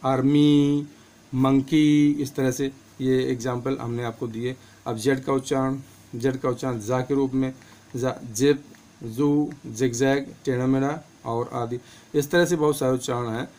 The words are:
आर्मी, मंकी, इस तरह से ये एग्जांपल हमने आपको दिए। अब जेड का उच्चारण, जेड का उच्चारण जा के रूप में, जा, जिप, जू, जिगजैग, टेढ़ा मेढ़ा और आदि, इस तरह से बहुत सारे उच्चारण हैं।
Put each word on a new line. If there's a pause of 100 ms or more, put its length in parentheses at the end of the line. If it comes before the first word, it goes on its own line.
आर्मी, (480)
मंकी,
इस
तरह
से (300)
ये
एग्जांपल
हमने
आपको
दिए। (320)
अब
जेड
का
उच्चारण, (360)
जेड
का
उच्चारण
जा
के
रूप
में, (420)
जा, (140)
जिप, (400)
जू, (160)
जिगजैग, (200)
टेढ़ा
मेढ़ा (260)
और
आदि, (360)
इस
तरह
से
बहुत
सारे
उच्चारण
हैं। (120)